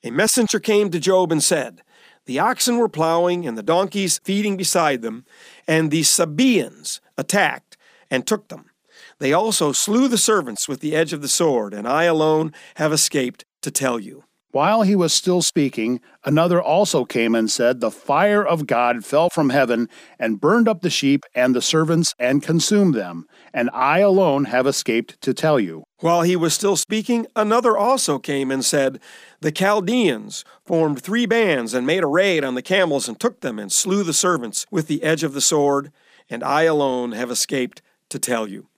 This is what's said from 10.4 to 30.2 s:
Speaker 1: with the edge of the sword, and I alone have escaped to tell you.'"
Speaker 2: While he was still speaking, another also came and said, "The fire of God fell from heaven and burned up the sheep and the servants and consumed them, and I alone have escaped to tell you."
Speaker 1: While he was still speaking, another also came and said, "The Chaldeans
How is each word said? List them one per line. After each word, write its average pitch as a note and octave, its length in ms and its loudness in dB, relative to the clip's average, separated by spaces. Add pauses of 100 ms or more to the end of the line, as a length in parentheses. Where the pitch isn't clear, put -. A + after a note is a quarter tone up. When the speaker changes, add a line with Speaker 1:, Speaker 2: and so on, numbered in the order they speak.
Speaker 1:
with C3+ 120 -6
the D3+ 160 -4
edge D#3 160 0
of D3 120 -8
the C3+ 40 -8
sword, A#2+ 460 0
and G#2 140 -8
I D3+ 160 0
alone D#3 500 2 (220)
have D3+ 180 0
escaped C3+ 520 -2 (180)
to C#3 80 -8
tell B2 280 -2
you.'" - 240 -16 (280)
Speaker 2:
While G3+ 320 2
he G3+ 120 4
was F3 160 2
still F3+ 300 0
speaking, B2 580 -2 (240)
another E3+ 380 2
also E3 420 0
came A2+ 320 0
and A2 160 0
said, B2 300 0
"The A2 100 -2
fire G#3 500 2
of D#3 260 -2
God A#2+ 360 0
fell D#3+ 260 2
from D3 200 0
heaven A#2+ 400 2 (280)
and A2+ 220 -2
burned A3 300 4
up F#3 100 -2
the F3+ 100 -2
sheep C#3 360 0 (100)
and B2 180 2
the A#2+ 80 2
servants D#3+ 560 0
and C3 240 0
consumed E3+ 540 2
them, F2 300 -8 (280)
and B2 200 -2
I C#3 260 2
alone F#3 460 4
have B2+ 200 0
escaped A2+ 580 -2
to C3 100 -2
tell D3+ 260 2
you." E2 240 -6 (160)
Speaker 1:
While E3+ 220 2
he F3 160 2
was E3 160 0
still G3+ 240 0
speaking, A3+ 580 -2
another A3 400 2
also G#3 420 0
came C#3 320 -4
and C3+ 140 -2
said, C3+ 380 0 (400)
"The D#3 100 -2
Chaldeans F#3 920 0 (180)